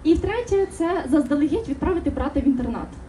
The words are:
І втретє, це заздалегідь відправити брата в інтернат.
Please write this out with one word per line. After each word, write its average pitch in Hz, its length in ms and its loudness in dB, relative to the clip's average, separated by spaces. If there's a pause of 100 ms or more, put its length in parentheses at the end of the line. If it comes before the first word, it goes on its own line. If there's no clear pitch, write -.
І 311 100 6
втретє, 392 580 0
це 330 380 -2
заздалегідь 294 600 2
відправити 330 400 0
брата 277 300 -2
в - 80 2
інтернат. 233 400 0 (220)